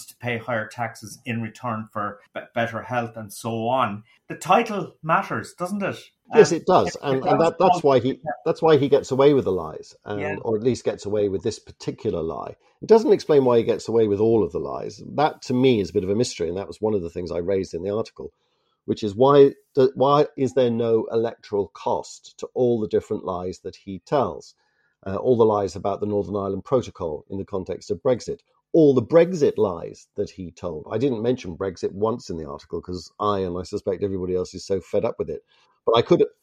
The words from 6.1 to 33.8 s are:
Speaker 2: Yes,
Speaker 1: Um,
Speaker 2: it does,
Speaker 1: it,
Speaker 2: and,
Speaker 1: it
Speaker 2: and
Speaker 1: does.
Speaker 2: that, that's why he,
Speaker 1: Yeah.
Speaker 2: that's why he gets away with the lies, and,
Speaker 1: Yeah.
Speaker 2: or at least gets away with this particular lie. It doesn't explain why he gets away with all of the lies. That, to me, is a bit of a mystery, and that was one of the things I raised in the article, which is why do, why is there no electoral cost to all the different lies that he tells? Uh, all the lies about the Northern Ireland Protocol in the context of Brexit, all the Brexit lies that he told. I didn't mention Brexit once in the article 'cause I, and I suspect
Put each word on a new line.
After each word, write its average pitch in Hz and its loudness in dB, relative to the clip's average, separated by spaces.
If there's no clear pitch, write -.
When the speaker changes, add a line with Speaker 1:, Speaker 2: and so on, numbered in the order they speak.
Speaker 2:
Yes, 220 8
Speaker 1:
Um, 170 0
Speaker 2:
it - -14
does, 127 4
Speaker 1:
it, - -10
Speaker 2:
and, 135 0
Speaker 1:
it 127 -2
Speaker 2:
and 131 2
Speaker 1:
does. 165 2
Speaker 2:
that, 165 -4
that's 180 4
why 135 6
he, 123 0
Speaker 1:
Yeah. 147 -6
Speaker 2:
that's 165 -2
why 160 6
he 139 2
gets 135 2
away 139 6
with 131 2
the 95 0
lies, 80 -8
and, 104 -8
Speaker 1:
Yeah. 98 -6
Speaker 2:
or 113 -2
at 107 -4
least 120 0
gets 104 -4
away 104 0
with 95 -4
this - -6
particular - -8
lie. 78 -8
It - -4
doesn't 220 6
explain 147 4
why 120 6
he 113 4
gets 107 0
away 110 4
with 101 0
all 113 4
of - -4
the 85 -4
lies. 69 -8
That, 143 0
to - -4
me, 123 4
is 87 -4
a - -4
bit 98 0
of 92 -2
a 101 0
mystery, 110 -2
and 87 -6
that 98 -8
was 87 -16
one 110 0
of 95 -2
the 82 -8
things 87 -8
I 85 -6
raised 92 -4
in 82 -8
the 101 -4
article, - -10
which - -6
is 104 -4
why 139 8
do, 131 4
why 143 4
is 131 -2
there 123 2
no 113 0
electoral 113 -4
cost - -8
to - -12
all 120 2
the 107 -4
different 104 -2
lies 90 -6
that - -14
he 98 -12
tells? 101 -4
Uh, 98 -6
all 123 2
the 113 6
lies 104 0
about 98 -6
the 104 -4
Northern 101 -4
Ireland 98 -6
Protocol 92 -4
in 98 -12
the 98 -8
context 92 -8
of 95 -6
Brexit, - -2
all 151 8
the 123 2
Brexit 170 4
lies 101 -4
that 101 -6
he 87 -14
told. 80 -10
I 107 -4
didn't 117 -2
mention 113 -4
Brexit 95 -6
once 110 -4
in 87 -8
the 76 -10
article 76 -12
'cause 90 -12
I, 101 0
and 90 -4
I 92 -6
suspect 98 -6